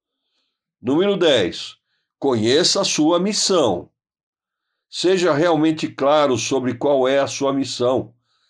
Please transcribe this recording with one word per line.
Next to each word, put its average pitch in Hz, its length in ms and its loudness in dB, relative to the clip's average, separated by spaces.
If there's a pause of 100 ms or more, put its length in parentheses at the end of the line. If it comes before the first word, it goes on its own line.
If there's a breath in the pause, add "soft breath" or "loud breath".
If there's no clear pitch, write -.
(840)
Número 175 340 0
dez, 127 600 0 (420)
conheça 135 600 0
a 190 40 0
sua 160 340 0
missão. 170 680 -2 (1040)
Seja 175 420 0
realmente 156 560 0
claro 143 480 2
sobre 127 380 -2
qual 135 340 0
é 139 120 2
a 139 60 0
sua 139 260 -4
missão. 123 600 -2 (380)